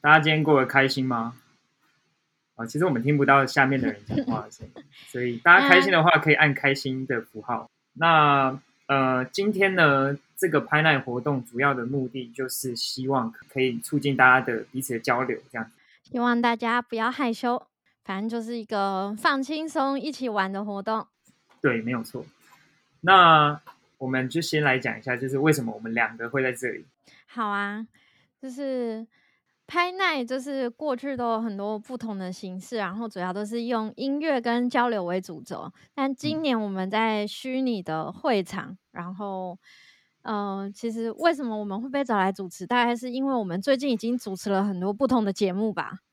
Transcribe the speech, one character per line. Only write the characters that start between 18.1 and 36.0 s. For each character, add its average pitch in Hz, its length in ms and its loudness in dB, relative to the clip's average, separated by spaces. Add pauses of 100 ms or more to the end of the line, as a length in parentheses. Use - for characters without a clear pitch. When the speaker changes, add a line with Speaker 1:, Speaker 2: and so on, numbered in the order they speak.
Speaker 2:
正 220 40 -4
就 226 160 -6
是 233 140 -8
一 226 80 -10
个 196 540 -2
放 277 240 2
轻 311 260 -6
松、 277 320 -2
一 302 100 -8
起 254 200 -6
玩 196 200 -2
的 196 140 -6
活 202 180 -8
动。 220 240 -4 (540)
Speaker 1:
对， 117 220 0
没 117 80 -6
有 120 120 -4
错。 - 220 -12 (800)
那 160 580 8 (380)
我 131 100 -8
们 131 180 0
就 160 140 -2
先 156 220 0
来 131 160 4
讲 117 200 -4
一 110 40 -18
下， 127 120 -4
就 127 140 -6
是 135 80 -2
为 151 160 4
什 135 100 2
么 113 120 -4
我 107 40 -14
们 113 140 -8
两 113 240 -2
个 117 140 -8
会 135 120 -2
在 131 80 0
这 123 200 -6
里。 107 160 -12 (440)
Speaker 2:
好 220 180 -4
啊， 202 380 -4 (540)
就 269 80 -12
是 247 580 -6 (600)
拍 349 260 -2
卖 349 320 -2
就 254 160 -6
是 269 300 -6
过 277 260 -4
去 277 180 -6
都 240 180 -2
有 220 100 -2
很 208 160 -6
多 208 200 -6
不 233 160 -16
同 220 240 -8
的 185 140 -8
形 185 260 -12
式， 220 200 -8
然 190 180 -4
后 233 100 -6
主 196 140 -10
要 185 100 -4
都 202 140 -6
是 233 200 -6
用 226 320 -4
音 277 220 -4
乐 294 220 0
跟 240 280 -2
交 247 200 2
流 208 160 -2
为 180 160 -2
主 175 220 -14
轴。 - 280 -12 (240)
但 277 200 -2